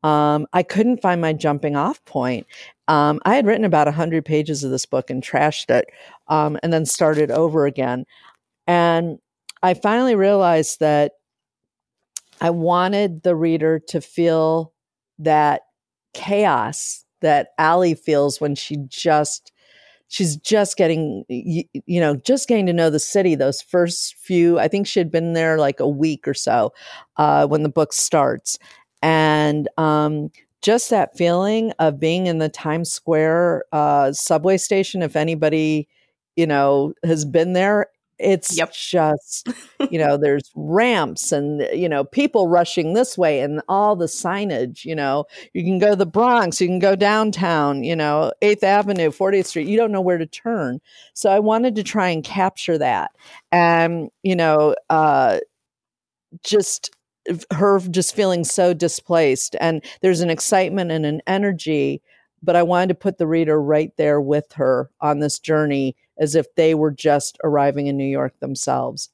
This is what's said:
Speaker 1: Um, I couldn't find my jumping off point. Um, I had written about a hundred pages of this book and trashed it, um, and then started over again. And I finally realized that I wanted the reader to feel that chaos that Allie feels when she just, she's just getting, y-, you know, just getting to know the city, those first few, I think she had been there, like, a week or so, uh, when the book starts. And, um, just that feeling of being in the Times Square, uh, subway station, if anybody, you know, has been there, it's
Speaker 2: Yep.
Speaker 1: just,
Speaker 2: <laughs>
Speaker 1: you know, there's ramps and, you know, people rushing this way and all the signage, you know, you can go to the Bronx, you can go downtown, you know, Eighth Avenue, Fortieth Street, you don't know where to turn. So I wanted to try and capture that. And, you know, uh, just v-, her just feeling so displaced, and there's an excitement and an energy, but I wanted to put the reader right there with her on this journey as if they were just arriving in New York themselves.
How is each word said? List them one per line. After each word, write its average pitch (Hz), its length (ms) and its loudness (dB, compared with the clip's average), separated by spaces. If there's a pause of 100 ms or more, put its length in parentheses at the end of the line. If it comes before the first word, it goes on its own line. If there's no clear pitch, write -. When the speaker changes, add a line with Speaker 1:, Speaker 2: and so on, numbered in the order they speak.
Speaker 1:
Um, 151 480 2
I 180 100 2
couldn't 233 400 0
find 180 200 0
my 160 120 0
jumping 147 440 -2
off 175 260 -4
point. 127 420 -6 (440)
Um, 151 340 2
I 214 120 2
had 262 120 2
written 214 180 2
about 151 220 4
a 147 60 0
hundred 160 320 -2
pages 151 400 -2
of 127 60 -4
this 131 140 -4
book - 240 -4
and 127 140 -6
trashed 151 500 -2
it, 123 120 2 (420)
um, 151 340 0
and 165 120 -2
then 160 120 0
started 151 460 0
over 156 340 2
again. 131 400 -4 (640)
And 170 520 2 (440)
I 185 100 4
finally 226 420 0
realized 190 680 2
that 147 320 2 (1300)
I 165 80 0
wanted 175 760 0
the 175 120 2
reader 160 520 0
to 170 140 -6
feel 160 720 0 (460)
that 151 420 2 (520)
chaos 160 920 -2 (160)
that 147 360 2
Allie 165 380 2
feels 143 460 0
when 147 140 -2
she - 220 -10 (100)
just, - 640 -2 (580)
she's 165 280 -2
just 208 400 0
getting, 160 520 0
y-, 156 360 -6 (200)
you 175 140 -2
know, 151 180 2
just 262 300 -2
getting 214 180 2
to 175 80 0
know 165 160 2
the 151 100 0
city, 185 360 0
those 139 260 -2
first - 540 -2
few, 170 440 2
I 127 80 2
think 202 180 -2
she - 140 -2
had 165 120 -2
been 165 220 -2
there, 160 240 0
like, 143 220 0
a 131 80 0
week 147 400 -2
or 143 60 -4
so, 117 400 0 (440)
uh, 147 300 2
when 151 160 0
the 156 60 0
book 151 240 -2
starts. - 680 -2 (420)
And, 151 760 2
um, 151 520 0 (320)
just 233 280 0
that 208 260 0
feeling 196 640 0
of 151 200 0
being 170 280 0
in 165 120 -2
the 156 100 0
Times 165 420 -6
Square, 165 800 0
uh, 143 400 2
subway 170 460 0
station, 185 460 -2
if 156 120 -6
anybody, 156 720 0 (480)
you 165 120 2
know, 139 460 2 (100)
has 165 200 0
been 165 300 0
there, 202 340 2 (300)
it's 185 400 0
Speaker 2:
Yep. 165 160 -2
Speaker 1:
just, - 760 -2
Speaker 2:
<laughs> - 440 -8
Speaker 1:
you 170 80 -4
know, 143 180 2
there's 143 380 0
ramps 160 760 -2
and, 147 420 -2
you 175 140 -2
know, 143 160 0
people 220 440 -2
rushing 170 460 0
this 247 220 -2
way 156 260 0
and 143 280 -4
all 208 260 2
the 170 120 -4
signage, 170 800 -6
you 160 100 -8
know, 143 300 -2 (280)
you 180 100 -6
can 185 140 0
go 202 140 4
to 208 60 2
the 190 80 0
Bronx, 214 540 0
you 185 80 0
can 180 120 -2
go 196 160 4
downtown, 180 880 0
you 165 120 -2
know, 151 360 0 (100)
Eighth 208 220 2
Avenue, 196 480 2
Fortieth 190 340 0
Street, 156 220 -6
you 208 100 0
don't 226 140 2
know 196 100 -2
where 180 160 2
to 165 80 -4
turn. 156 540 -6 (340)
So - 160 0
I 196 100 4
wanted 220 360 2
to 208 80 -4
try 190 260 -2
and 160 140 -4
capture 185 560 -2
that. 120 320 -2 (400)
And, 170 580 2 (140)
you 190 140 0
know, 151 380 4 (140)
uh, 139 500 4 (1040)
just - 480 -2 (380)
v-, 170 220 -6
her 196 280 2
just 180 360 -2
feeling 185 280 0
so 180 300 2
displaced, 160 840 0
and 160 240 -2 (180)
there's 180 200 2
an 175 80 0
excitement 185 600 0
and 160 140 -2
an 147 220 -4
energy, 160 720 -2 (420)
but 170 120 2
I 175 80 4
wanted 180 260 2
to 175 60 0
put 190 220 -6
the 165 100 -2
reader 156 340 2
right 151 360 0
there 147 240 2
with 147 320 -2
her 131 360 0 (120)
on 147 180 0
this 147 200 -4
journey 143 560 -2 (220)
as 151 180 -2
if 156 200 0
they 160 200 4
were 151 160 2
just 143 520 0
arriving 143 440 0
in 139 100 -2
New 135 80 -2
York 135 340 -4
themselves. 131 720 -6